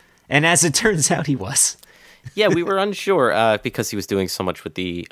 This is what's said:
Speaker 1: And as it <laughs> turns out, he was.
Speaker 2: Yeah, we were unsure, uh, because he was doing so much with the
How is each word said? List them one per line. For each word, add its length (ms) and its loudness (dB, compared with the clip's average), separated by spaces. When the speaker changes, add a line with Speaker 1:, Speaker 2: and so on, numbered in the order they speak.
Speaker 1:
And 160 2
as 200 4
it 100 2
<laughs> 100 0
turns 280 2
out, 160 -2
he 80 0
was. 420 -2
Speaker 2:
Yeah, 140 2
we 160 2
were 160 0
unsure, 520 2
uh, 280 4
because 320 -6
he 40 -6
was 120 -6
doing 200 0
so 160 -6
much 200 -6
with 100 -12
the 380 -6